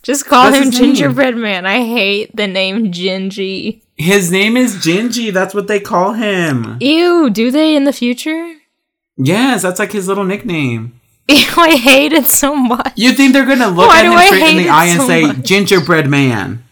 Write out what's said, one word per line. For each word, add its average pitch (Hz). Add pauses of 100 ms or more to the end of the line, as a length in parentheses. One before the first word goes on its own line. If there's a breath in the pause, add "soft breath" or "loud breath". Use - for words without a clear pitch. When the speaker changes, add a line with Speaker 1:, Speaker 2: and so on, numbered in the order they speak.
Speaker 1:
Just 277
call 254
Speaker 2:
That's 269
Speaker 1:
him 269
Speaker 2:
his 247
name. -
Speaker 1:
Gingerbread 262
Man. 196
I 233
hate 214
the 208
name 190
Gingy. 190 (140)
Speaker 2:
His 170
name 208
is 233
Gingy. 220
That's 185
what 202
they 208
call 202
him. 160
Speaker 1:
Ew, 320
do 226
they 311
in 277
the 277
future? 311 (640)
Speaker 2:
Yes, 202
that's, 180
like, 208
his 190
little 196
nickname. 147 (120)
Speaker 1:
<laughs> -
Ew, 269 (120)
I 330
hate 269
it 294
so 285
much. 247
Speaker 2:
You 247
think 262
they're 269
gonna 254
look 180
Speaker 1:
Why 330
Speaker 2:
at 330
Speaker 1:
do 349
Speaker 2:
him 339
Speaker 1:
I 359
Speaker 2:
straight 392
in 320
Speaker 1:
hate 320
Speaker 2:
the -
Speaker 1:
it -
Speaker 2:
eye 330
and 311
Speaker 1:
so 254
Speaker 2:
say, 165
Speaker 1:
much? 131
Speaker 2:
"Gingerbread 175
Man"? 117